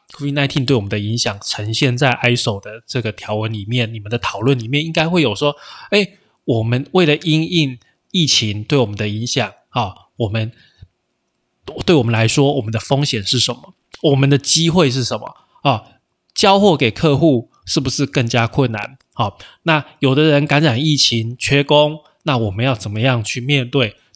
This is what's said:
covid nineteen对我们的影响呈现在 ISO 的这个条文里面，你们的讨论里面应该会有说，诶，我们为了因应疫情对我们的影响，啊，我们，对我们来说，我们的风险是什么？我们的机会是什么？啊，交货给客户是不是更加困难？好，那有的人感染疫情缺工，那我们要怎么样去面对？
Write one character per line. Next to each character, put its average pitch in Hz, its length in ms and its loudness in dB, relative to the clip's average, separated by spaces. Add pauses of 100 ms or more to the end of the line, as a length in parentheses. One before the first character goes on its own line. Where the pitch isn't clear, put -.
(140)
covid 143 200 -6
nineteen 139 320 0
对 135 100 2
我 110 60 2
们 101 80 -6
的 107 80 -4
影 104 180 -2
响 104 300 -4
呈 107 260 -6
现 123 240 0
在 131 160 0 (120)
ISO 120 360 0
的 107 280 -16
这 123 160 -6
个 110 80 -4
条 - 240 -8
文 110 180 -4
里 101 120 -8
面， 113 280 -2
你 110 60 -12
们 104 120 -12
的 120 60 0
讨 - 240 -8
论 131 160 2
里 113 100 -8
面 147 160 0
应 160 80 -6
该 160 160 0
会 175 140 2
有 113 140 0
说， 147 200 -2 (360)
诶， 202 260 0 (280)
我 113 180 2
们 123 300 -2
为 180 120 4
了 147 120 2
因 160 340 0
应 143 260 0 (320)
疫 175 160 0
情 107 380 -2
对 143 160 0
我 120 80 2
们 104 80 -8
的 107 120 -4
影 107 200 -6
响， 107 260 -4 (160)
啊， 107 240 -4 (240)
我 117 100 0
们， 110 240 -4 (1300)
对 180 100 4
我 139 60 4
们 113 100 0
来 113 160 2
说， 143 280 2
我 135 80 -2
们 107 80 -8
的 110 80 -4
风 143 260 -2
险 110 180 -4
是 123 160 -2
什 120 140 -2
么？ - 220 -20 (260)
我 143 140 4
们 135 120 4
的 139 120 4
机 165 320 0
会 160 180 4
是 127 140 -2
什 110 160 -6
么？ - 180 -16 (240)
啊， 123 220 0 (500)
交 196 260 4
货 196 160 4
给 127 140 2
客 143 260 2
户 143 360 2 (140)
是 - 140 -2
不 135 100 -2
是 139 160 -2
更 131 220 -2
加 113 200 2
困 127 240 0
难？ 110 260 -10 (160)
好， 107 240 -4 (260)
那 156 220 0 (140)
有 131 160 2
的 151 80 4
人 147 220 4
感 147 160 2
染 135 220 2
疫 156 140 2
情 117 400 -2
缺 143 260 2
工， 151 360 2 (240)
那 139 140 0
我 110 140 0
们 107 140 -2
要 135 80 0
怎 - 180 -8
么 107 100 -4
样 123 220 0
去 - 160 -8
面 131 300 -2
对？ 123 260 0 (200)